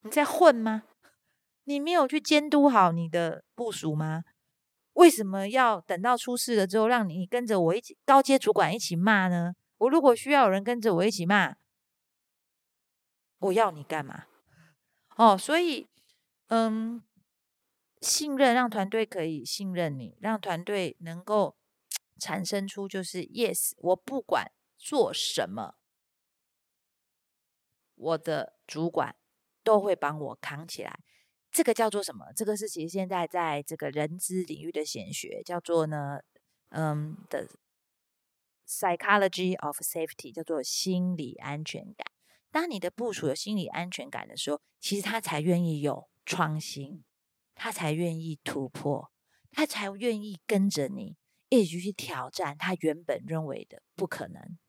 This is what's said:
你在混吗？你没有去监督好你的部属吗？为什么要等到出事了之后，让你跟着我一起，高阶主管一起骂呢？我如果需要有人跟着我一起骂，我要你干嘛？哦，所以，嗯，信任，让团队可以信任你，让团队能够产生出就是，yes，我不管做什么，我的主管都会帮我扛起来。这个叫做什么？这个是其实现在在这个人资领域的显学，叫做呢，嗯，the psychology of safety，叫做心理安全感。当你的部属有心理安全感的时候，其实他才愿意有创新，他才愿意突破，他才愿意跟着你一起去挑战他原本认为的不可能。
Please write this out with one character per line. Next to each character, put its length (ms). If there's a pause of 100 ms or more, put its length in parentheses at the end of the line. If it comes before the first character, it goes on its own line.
你 80
在 160
混 300
吗？ 280 (800)
你 140
没 120
有 160
去 120
监 300
督 180
好 240
你 160
的 460
部 180
属 240
吗？ 280 (680)
为 140
什 160
么 260
要 300
等 220
到 160
出 180
事 200
了 100
之 140
后， 80
让 200
你 200
跟 180
着 160
我 140
一 40
起， 240
高 200
阶 160
主 120
管 240
一 40
起 160
骂 320
呢？ 260 (240)
我 120
如 120
果 140
需 160
要 140
有 40
人 140
跟 180
着 140
我 100
一 60
起 160
骂， 280 (1800)
我 160
要 160
你 140
干 200
嘛？ 220 (920)
哦， 220
所 200
以， 300 (600)
嗯， 560 (1000)
信 340
任， 200
让 140
团 200
队 160
可 180
以 220
信 280
任 240
你， 220
让 200
团 240
队 380
能 220
够 320 (640)
产 240
生 240
出 200
就 160
是， 240
yes， 500
我 180
不 260
管 300 (260)
做 360
什 360
么， 260 (2250)
我 220
的 400 (100)
主 220
管 260 (480)
都 160
会 160
帮 240
我 220
扛 260
起 160
来。 160 (520)
这 120
个 100
叫 160
做 120
什 140
么？ 180
这 120
个 100
是 140
其 120
实 60
现 200
在 200
在 340
这 140
个 140
人 280
资 260
领 180
域 100
的 140
显 260
学， 320
叫 160
做 260
呢， 360 (480)
嗯， 480 (120)
the 160 (1200)
psychology 960
of 220
safety， 520
叫 80
做 220
心 540
理 180
安 280
全 200
感。 240 (440)
当 180
你 100
的 100
部 220
属 160
有 80
心 200
理 120
安 240
全 180
感 160
的 120
时 120
候， 120 (180)
其 160
实 60
他 180
才 220
愿 220
意 180
有 280 (160)
创 340
新， 440 (500)
他 160
才 220
愿 260
意 280
突 240
破， 420 (400)
他 140
才 240
愿 320
意 260
跟 220
着 180
你 300 (320)
一 160
起 160
去 100
挑 380
战 280
他 220
原 240
本 220
认 200
为 240
的 120 (140)
不 120
可 220
能。 280 (120)